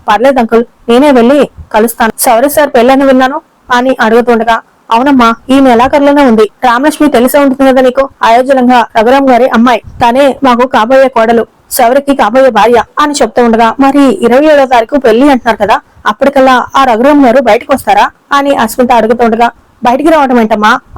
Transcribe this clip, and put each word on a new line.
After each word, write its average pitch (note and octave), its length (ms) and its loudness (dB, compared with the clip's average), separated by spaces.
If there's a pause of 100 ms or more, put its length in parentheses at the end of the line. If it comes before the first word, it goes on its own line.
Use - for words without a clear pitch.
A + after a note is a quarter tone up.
పర్లేదు B3 300 0
అంకుల్, A#3 260 -2 (240)
నేనే C4 220 2
వెళ్ళి B3+ 400 2 (220)
కలుస్తాను. A3+ 460 -2
సౌరి B3+ 320 0
సార్ C#4+ 180 0
పెళ్ళని C4 360 2
విన్నాను" C4 360 0 (320)
అని B3+ 280 -2
అడుగుతుండగా, A3+ 600 0 (300)
"అవునమ్మా, A#3+ 440 0 (160)
ఈ C4+ 100 2
నెలాఖరులోనే C#4 640 2
ఉంది. A3 260 2 (140)
రామలక్ష్మి C#4 440 0
తెలిసే B3 300 0
ఉంటుంది C4+ 340 0
కదా C4 100 0
నీకు, C4 260 -2 (140)
అయోధ్యలంగా B3 640 0 (100)
రఘురామ్ C4 340 0
గారి B3 180 2
అమ్మాయి, A#3 340 0 (260)
తనే C4 360 0
మాకు B3 220 0
కాబోయే B3+ 420 0
కోడలు, A3+ 380 -2 (240)
సౌరికి C#4 440 -2
కాబోయే C4 360 0
భార్య" A3 320 0 (180)
అని G3+ 220 -2
చెప్తూ A#3+ 220 -2
ఉండగా, A3+ 360 0
"మరి C#4 240 2 (200)
ఇరవై B3+ 220 2
ఏడో C#4+ 200 2
తారీఖు B3 300 -2
పెళ్లి B3+ 340 2
అంటున్నారు A#3 260 -2
కదా, A3 240 -2 (260)
అప్పటికల్లా C4 600 0 (100)
ఆ C4+ 80 2
రఘురామ్ C4 420 2
గారు B3 160 2
బయటకు A#3+ 320 -2
వస్తారా?" A3 360 -2 (220)
అని C#4 240 -2
అస్మిత A#3+ 360 -2
అడుగుతుండగా, A#3 580 0 (340)
"బయటికి C#4 260 0
రావడం C4+ 300 0
ఏంటమ్మా?" A3 400 -2 (180)